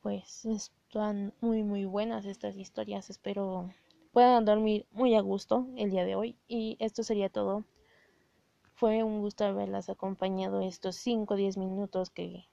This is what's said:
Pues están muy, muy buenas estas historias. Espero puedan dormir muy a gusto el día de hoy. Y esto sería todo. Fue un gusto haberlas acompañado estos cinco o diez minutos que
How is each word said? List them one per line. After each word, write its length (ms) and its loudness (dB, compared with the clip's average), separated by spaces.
Pues 440 -8
están 960 -6
muy, 220 2
muy 220 -2
buenas 400 -4
estas 320 -8
historias. 520 -8
Espero 600 -6
puedan 340 8
dormir 460 4
muy 240 4
a 60 6
gusto 460 0
el 140 0
día 140 2
de 100 -2
hoy. 200 -4
Y 320 -4
esto 240 -2
sería 260 0
todo. 340 -2
Fue 300 2
un 180 -2
gusto 240 -2
haberlas 440 -2
acompañado 720 -2
estos 340 -6
cinco 400 -2
o 20 0
diez 200 0
minutos 520 -4
que 440 -12